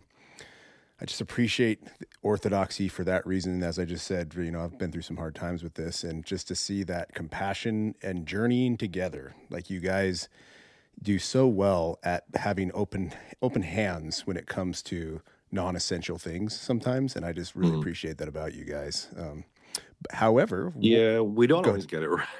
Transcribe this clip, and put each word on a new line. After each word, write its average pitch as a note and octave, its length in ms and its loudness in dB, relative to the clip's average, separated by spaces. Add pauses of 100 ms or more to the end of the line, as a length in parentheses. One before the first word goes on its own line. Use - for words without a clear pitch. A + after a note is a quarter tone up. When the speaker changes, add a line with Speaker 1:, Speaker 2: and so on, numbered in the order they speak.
(1000)
Speaker 1:
I - 60 -6
just - 140 -8
appreciate A2+ 600 2 (420)
orthodoxy G2 680 2
for F#2 160 -6
that F#2 220 2
reason. F2+ 360 0
As E2+ 160 -2
I F2+ 60 -2
just E2+ 220 -6
said, E2+ 300 -4
you E2+ 140 -2
know, E2+ 120 -4
I've E2+ 160 -8
been F2 140 -4
through E2+ 100 -6
some - 140 -10
hard D#2+ 180 -8
times F2 280 -4
with E2 120 -10
this, E2 300 -6
and E2 220 -6
just F#2 220 -6
to F#2 60 -4
see G2+ 300 -2
that F2 300 -6
compassion G#2 880 -2
and F#2 240 -4
journeying A#2+ 500 2
together, F2 580 -4 (140)
like, - 220 -8
you F#2 100 -4
guys F#2 480 0 (760)
do G2+ 160 4
so C3 300 4
well F#2+ 540 4
at F2 220 0 (100)
having F#2+ 400 0
open, F#2+ 380 -2 (280)
open B2 220 2
hands E2+ 640 -2
when F#2 100 -2
it - 100 -6
comes F2+ 360 -4
to E2 400 -6 (280)
non-essential F2+ 680 -2
things F2+ 420 -6
sometimes, B2+ 560 0
and - 80 -4
I E2+ 80 -2
just E2+ 240 -8
really F2 160 6
Speaker 2:
Mm-hmm. D#2+ 80 0
Speaker 1:
appreciate D#2 380 -4
that - 100 -4
about D#2 260 -6
you - 100 -12
guys. D2 520 -6
Um, D#2+ 280 -8 (680)
however, A2+ 640 4
w- A2+ 220 6
Speaker 2:
Yeah, A2+ 240 6
we A2 260 6
don't E3 160 6
Speaker 1:
Go - 80 6
Speaker 2:
always G2 140 0
Speaker 1:
ahead. D#2 60 -14
Speaker 2:
get D#2+ 120 -2
it D#2 60 0
right. E2 200 0 (120)